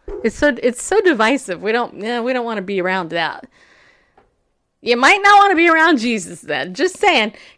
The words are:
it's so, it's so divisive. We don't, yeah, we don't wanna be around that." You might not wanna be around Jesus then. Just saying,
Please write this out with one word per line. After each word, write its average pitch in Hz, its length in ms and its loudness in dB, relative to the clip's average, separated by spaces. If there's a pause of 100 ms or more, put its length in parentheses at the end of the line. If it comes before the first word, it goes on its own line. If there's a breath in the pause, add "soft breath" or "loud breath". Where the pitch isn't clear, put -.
(240)
it's 226 120 -2
so, 294 260 2
it's 240 220 -2
so 403 180 0
divisive. 226 600 0
We 202 100 -4
don't, 233 280 -4
yeah, 226 220 -6
we 254 120 -4
don't 247 120 -4
wanna 220 160 -6
be 196 200 -6
around 185 280 -2
that." 165 380 -6 (1300 soft breath)
You 233 160 0
might 349 260 4
not 403 160 8
wanna 403 160 4
be 330 120 2
around 320 300 4
Jesus 208 440 -6
then. 151 340 -6
Just 349 240 -2
saying, 277 340 2 (240 loud breath)